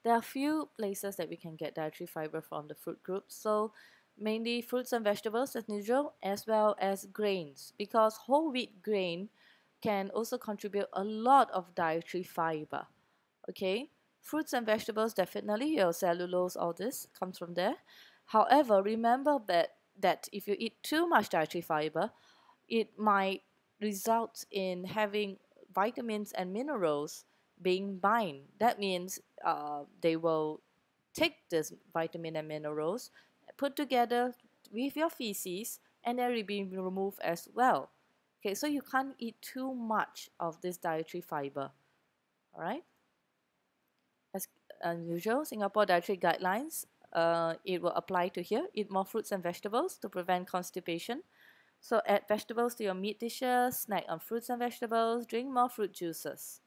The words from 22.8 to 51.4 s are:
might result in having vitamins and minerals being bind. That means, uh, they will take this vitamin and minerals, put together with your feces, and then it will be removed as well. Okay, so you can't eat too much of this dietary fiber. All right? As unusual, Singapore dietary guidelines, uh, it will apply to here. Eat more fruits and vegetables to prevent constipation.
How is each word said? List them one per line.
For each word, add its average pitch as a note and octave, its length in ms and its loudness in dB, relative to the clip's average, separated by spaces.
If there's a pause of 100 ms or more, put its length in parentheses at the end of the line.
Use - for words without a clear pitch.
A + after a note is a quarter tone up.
might G3 440 2 (400)
result G#3+ 680 -2
in F#3 320 -2
having G3+ 540 -2 (360)
vitamins G#3+ 600 -2
and F#3 200 -4
minerals F#3 720 -2 (340)
being F#3 380 0
bind. F#3+ 440 2 (180)
That A3+ 200 4
means, F#3 400 -2 (240)
uh, D3 400 -2 (180)
they E3 140 6
will D#3+ 460 0 (540)
take - 340 -2
this D#3+ 240 0 (180)
vitamin E3 440 -4
and D#3 120 -4
minerals, D3+ 640 -4 (480)
put C#4 180 -2
together A#3+ 600 2 (360)
with C4 240 -4
your D#4+ 140 2
feces, G3+ 680 -6 (240)
and B3 160 -2
then B3 120 2
it A#3+ 40 0
will A3 80 -2
be G3+ 200 -4
removed F#3+ 600 -4
as E3+ 320 -2
well. G#3+ 340 2 (520)
Okay, G3 120 -4
so C#4+ 140 -4
you C#4+ 160 -2
can't C4+ 340 -2
eat A#3 240 -10
too C4 320 -8
much A3 560 -2 (100)
of E3 220 -6
this F3+ 160 -6
dietary E3 440 -4
fiber. C#3 500 -6 (840)
All E3 80 -12
right? A#3 220 -4 (1500)
As F#3+ 140 -6 (360)
unusual, E3+ 600 -2
Singapore G#3+ 440 2
dietary F3+ 300 4
guidelines, F#3+ 680 0 (280)
uh, E3 420 2 (100)
it F3+ 160 -2
will E3+ 140 2
apply F3+ 340 0
to F3+ 120 -6
here. B3+ 320 -2
Eat G3+ 180 -2
more F#3+ 140 2
fruits - 260 -4
and F#3+ 100 -2
vegetables G#3+ 560 -2
to G#3+ 100 -8
prevent F3+ 400 0
constipation. F3+ 760 -4 (580)